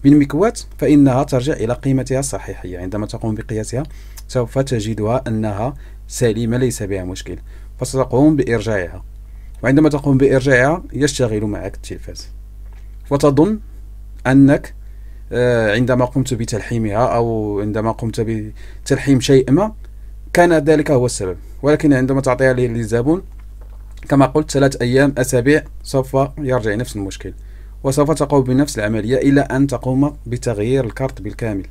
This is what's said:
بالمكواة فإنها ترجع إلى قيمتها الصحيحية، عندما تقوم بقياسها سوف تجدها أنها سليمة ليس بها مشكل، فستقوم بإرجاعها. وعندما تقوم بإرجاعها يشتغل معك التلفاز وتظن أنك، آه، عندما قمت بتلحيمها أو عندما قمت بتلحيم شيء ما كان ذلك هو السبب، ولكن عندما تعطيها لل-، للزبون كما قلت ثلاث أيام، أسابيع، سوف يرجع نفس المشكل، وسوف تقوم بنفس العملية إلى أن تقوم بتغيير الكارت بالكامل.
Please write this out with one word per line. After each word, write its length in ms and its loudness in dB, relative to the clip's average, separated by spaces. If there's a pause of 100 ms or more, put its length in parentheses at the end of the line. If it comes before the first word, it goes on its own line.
بالمكواة 500 4 (240)
فإنها 460 6
ترجع 300 0
إلى 200 -2
قيمتها 460 0
الصحيحية، 600 -8
عندما 260 -6
تقوم 300 -4
بقياسها 480 -6 (440)
سوف 320 -2
تجدها 680 -2
أنها 480 -2 (320)
سليمة 500 0
ليس 260 -2
بها 200 -4
مشكل، 340 -10 (420)
فستقوم 560 4
بإرجاعها. 680 0 (600)
وعندما 260 6
تقوم 280 2
بإرجاعها 680 4 (100)
يشتغل 520 0
معك 300 -6
التلفاز 520 -14 (840)
وتظن 500 4 (680)
أنك، 460 6 (580)
آه، 420 2
عندما 320 2
قمت 280 -2
بتلحيمها 720 -2 (100)
أو 460 0
عندما 300 -2
قمت 300 -4
بتلحيم 1000 0
شيء 320 4
ما 220 2 (600)
كان 200 6
ذلك 380 4
هو 140 4
السبب، 320 -4 (240)
ولكن 320 4
عندما 280 2
تعطيها 320 4
لل-، 200 0
للزبون 500 0 (880)
كما 160 6
قلت 260 0
ثلاث 300 2
أيام، 360 4
أسابيع، 460 2 (200)
سوف 340 -2 (200)
يرجع 380 0
نفس 200 -6
المشكل، 380 -8 (500)
وسوف 280 2
تقوم 320 2
بنفس 360 2
العملية 380 0
إلى 240 4
أن 260 2
تقوم 580 0
بتغيير 600 -2
الكارت 360 -6
بالكامل. 500 -6